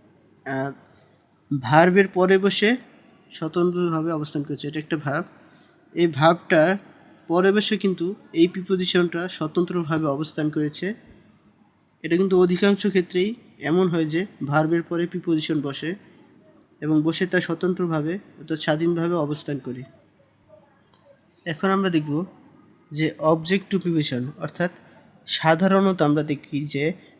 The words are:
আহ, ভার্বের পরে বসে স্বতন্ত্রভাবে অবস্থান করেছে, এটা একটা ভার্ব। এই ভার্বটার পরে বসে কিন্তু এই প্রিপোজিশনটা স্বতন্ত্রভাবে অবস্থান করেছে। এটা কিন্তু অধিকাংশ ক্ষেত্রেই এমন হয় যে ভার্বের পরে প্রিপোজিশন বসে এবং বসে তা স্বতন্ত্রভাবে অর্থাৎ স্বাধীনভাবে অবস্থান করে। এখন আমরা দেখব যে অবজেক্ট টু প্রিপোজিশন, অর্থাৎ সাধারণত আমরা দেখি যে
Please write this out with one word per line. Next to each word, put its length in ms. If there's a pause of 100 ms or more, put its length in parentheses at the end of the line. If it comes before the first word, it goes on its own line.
(440)
আহ, 280 (880)
ভার্বের 480
পরে 300
বসে 380 (540)
স্বতন্ত্রভাবে 800
অবস্থান 300
করেছে, 260
এটা 100
একটা 180
ভার্ব। 280 (720)
এই 120
ভার্বটার 720 (520)
পরে 240
বসে 240
কিন্তু 380 (180)
এই 160
প্রিপোজিশনটা 800
স্বতন্ত্রভাবে 800
অবস্থান 440
করেছে। 440 (1080)
এটা 140
কিন্তু 240
অধিকাংশ 460
ক্ষেত্রেই 480 (260)
এমন 280
হয় 160
যে 220 (180)
ভার্বের 380
পরে 240
প্রিপোজিশন 540
বসে 340 (840)
এবং 220
বসে 240
তা 140
স্বতন্ত্রভাবে 800 (200)
অর্থাৎ 200
স্বাধীনভাবে 560
অবস্থান 440
করে। 240 (1600)
এখন 240
আমরা 220
দেখব 340 (640)
যে 280
অবজেক্ট 520
টু 80
প্রিপোজিশন, 600
অর্থাৎ 320 (560)
সাধারণত 760
আমরা 200
দেখি 440
যে 260 (280)